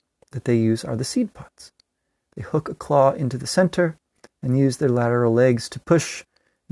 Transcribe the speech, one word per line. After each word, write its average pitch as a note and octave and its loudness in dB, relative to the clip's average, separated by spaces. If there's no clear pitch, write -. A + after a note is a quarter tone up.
that B2 -10
they A#2+ 2
use A2+ 0
are B2+ -6
the A#2+ -4
seed A#3+ -4
pods. - -20
They - -10
hook - -4
a - -10
claw C3+ 2
into C3 -4
the A#2+ -10
center F3 0
and B2+ 0
use C3+ 2
their C#3+ 0
lateral A#2+ 2
legs A#2+ 2
to - -14
push, - 0